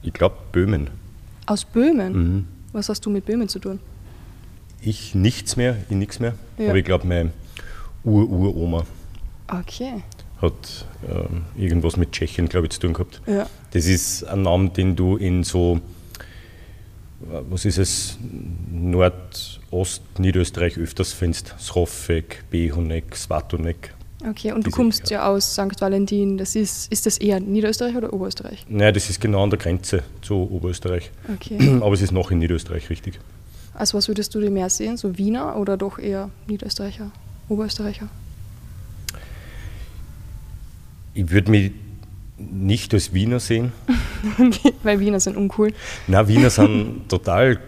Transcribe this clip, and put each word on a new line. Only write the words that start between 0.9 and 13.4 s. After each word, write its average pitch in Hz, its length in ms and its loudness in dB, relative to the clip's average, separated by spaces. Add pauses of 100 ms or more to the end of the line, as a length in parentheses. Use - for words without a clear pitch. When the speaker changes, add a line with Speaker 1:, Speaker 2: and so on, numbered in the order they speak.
Speaker 2:
Aus 208 180 -2
Böhmen? 233 480 2
Speaker 1:
Mhm. 90 340 2 (260)
Speaker 2:
Was - 180 -4
hast - 160 -6
du 208 40 -2
mit 202 140 0
Böhmen 220 240 0
zu - 100 -6
tun? 190 200 -8 (1040)
Speaker 1:
Ich 107 320 -4
nichts 101 420 2
mehr, 123 220 2 (100)
ich 101 80 0
nix - 240 -4
mehr. 117 140 -2 (240)
Speaker 2:
Ja. 214 100 0
Speaker 1:
Aber 95 80 4
ich 90 80 4
glaub, 92 220 2
meine 85 240 2 (760)
Ur-Uroma 92 800 2 (680)
Speaker 2:
Okay. 208 520 -8 (400)
Speaker 1:
hat, - 420 -4 (240)
ähm, 85 360 -4 (120)
irgendwas 85 400 2
mit 87 160 0
Tschechien, 85 380 -2
glaub 90 140 2
ich, 80 80 -2
zu - 80 -8
tun 82 120 0
gehabt. 87 340 -6
Speaker 2:
Ja. 202 200 0 (240)